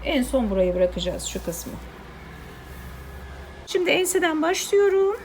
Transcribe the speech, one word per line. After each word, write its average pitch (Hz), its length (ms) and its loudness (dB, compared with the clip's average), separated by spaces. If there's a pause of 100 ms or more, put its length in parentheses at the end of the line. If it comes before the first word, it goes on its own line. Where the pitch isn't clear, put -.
En 294 180 2
son 247 280 2
burayı 185 240 4
bırakacağız, 180 500 0
şu - 200 -6
kısmı. - 280 -6 (1900)
Şimdi 359 240 0
enseden 339 520 4
başlıyorum. 392 840 4